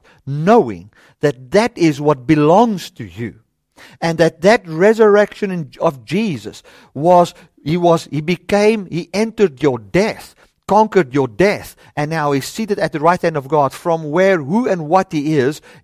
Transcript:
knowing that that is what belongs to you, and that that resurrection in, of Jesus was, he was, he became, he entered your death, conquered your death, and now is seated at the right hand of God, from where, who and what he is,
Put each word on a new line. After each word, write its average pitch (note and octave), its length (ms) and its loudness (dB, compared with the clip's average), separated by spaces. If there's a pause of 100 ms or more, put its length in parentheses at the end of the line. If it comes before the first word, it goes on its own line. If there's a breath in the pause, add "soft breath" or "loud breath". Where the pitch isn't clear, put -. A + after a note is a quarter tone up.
(260 soft breath)
knowing C#3 640 0 (300 soft breath)
that C3 300 -4
that A3+ 260 0
is D3+ 240 0
what C#3+ 260 -2
belongs E3 680 2
to A#2 120 -16
you, G2+ 360 -12 (600 loud breath)
and E3 160 -2
that E3 240 0
that G3 260 2
resurrection G#3 840 2
in, E3 200 -8 (100)
of C3+ 240 -4
Jesus C#3+ 580 -6 (320 soft breath)
was, F3 400 2 (280 soft breath)
he D#3 140 -4
was, F3 340 0
he C#3+ 120 -6
became, G3+ 640 -2
he D#3+ 260 -10
entered G3 500 -2
your C3 160 0
death, E3+ 560 -4 (320 soft breath)
conquered G3 460 0
your C3+ 160 0
death, C3 480 -2 (180 soft breath)
and D3 160 -4
now D3+ 220 -2
is C#3 140 -4
seated G#3 320 -6
at D#3+ 140 -4
the D3+ 80 -6
right F3 200 2
hand E3 160 -2
of C3 120 -8
God, C#3+ 260 0
from E3 360 -6
where, F#3 320 2
who G#3 240 -2
and E3+ 220 -4
what F#3 240 0
he D#3 240 -2
is, C#3 240 0 (240 loud breath)